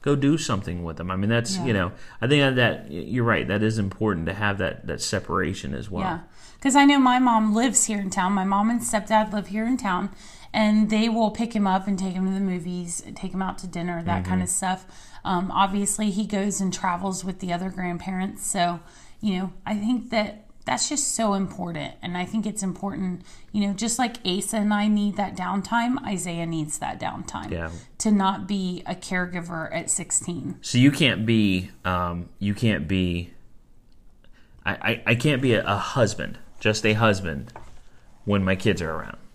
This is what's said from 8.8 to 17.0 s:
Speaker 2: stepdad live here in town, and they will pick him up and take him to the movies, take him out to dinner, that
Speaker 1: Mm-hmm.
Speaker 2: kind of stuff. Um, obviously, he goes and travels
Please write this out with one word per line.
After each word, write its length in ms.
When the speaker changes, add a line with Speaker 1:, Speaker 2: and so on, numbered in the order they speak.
Speaker 2:
stepdad 520
live 160
here 180
in 100
town, 340
and 380
they 180
will 240
pick 220
him 120
up 220
and 100
take 160
him 120
to 60
the 80
movies, 600
take 180
him 80
out 160
to 80
dinner, 380
that 180
Speaker 1:
Mm-hmm. 80
Speaker 2:
kind 120
of 60
stuff. 380
Um, 280
obviously, 580
he 140
goes 360
and 120
travels 520